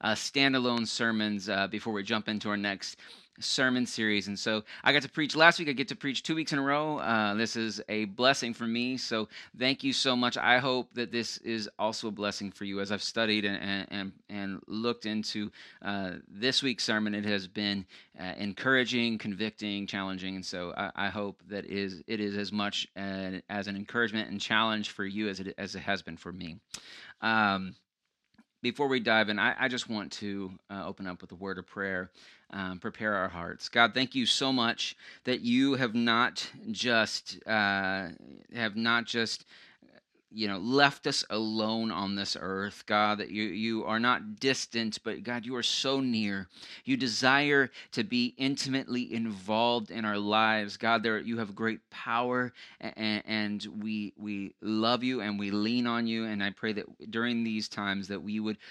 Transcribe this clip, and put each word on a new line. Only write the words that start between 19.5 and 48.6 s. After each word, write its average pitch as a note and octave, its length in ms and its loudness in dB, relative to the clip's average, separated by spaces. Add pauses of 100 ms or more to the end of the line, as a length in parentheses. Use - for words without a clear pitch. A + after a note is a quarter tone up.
challenging. F#2+ 480 -4
And F#2 100 -8
so F2+ 320 -6
I, G2+ 300 -2
I - 20 2
hope G2+ 400 -6
that G2+ 160 -6
is, F#2+ 420 -4
it A2 140 -2
is G2+ 160 0
as G2+ 160 -4
much G2+ 420 -2
an, F#2+ 540 -6
as G2+ 200 -4
an G2 80 -4
encouragement A2 540 -2
and G2 80 -6
challenge G#2+ 520 2
for G2 160 -6
you G2+ 240 -2
as F#2+ 100 -6
it, F#2+ 160 -8
as F#2+ 180 -6
it F#2+ 60 -8
has G2 220 -2
been E2 160 -12
for F2+ 120 -12
me. F2 280 -10 (640)
Um, G2+ 520 4 (840)
before B2+ 280 0
we C3 120 2
dive A2 300 6
in, G#2 80 0
I, A2+ 200 4
I C3 100 4
just B2 200 -4
want G#2+ 240 -4
to, G2 400 -6 (160)
uh, G2 160 -8
open F#2+ 220 -8
up F2+ 160 -8
with F#2 100 -16
a F2+ 40 -16
word F#2+ 200 -6
of F2+ 100 -10
prayer, F#2+ 440 -4 (420)
um, F#2 260 -6
prepare G#2+ 360 -2
our F#2 140 2
hearts. E2+ 400 -8
God, A#2 260 6
thank B2+ 200 0
you B2 120 0
so C3+ 260 2
much A#2 440 0 (260)
that B2+ 180 0
you C3 340 4
have B2 200 0
not A#2 560 2 (220)
just, G#2+ 760 2
uh, G2 600 2 (440)
have A2 220 -4
not A#2 320 2
just, A2+ 400 -2 (840)
you G#2+ 160 -2
know, G2 100 -2
left C#3 480 4
us - 240 0
alone A2 640 0
on G2 240 -2
this G2 220 -4
earth, F#2+ 480 -4
God, G#2+ 320 4
that G#2 120 -6
you, G#2+ 140 -2
you A2 400 -2
are A2 160 0
not G#2+ 400 2
distant, A#2 640 0
but G2 180 -6
God, A#2+ 240 -6
you B2+ 80 -6
are A#2+ 80 -4
so C3+ 380 0
near. G#2+ 480 0 (360)
You C3 120 2
desire C3+ 760 4 (220)
to A#2 100 2
be B2 340 0
intimately C3+ 800 -2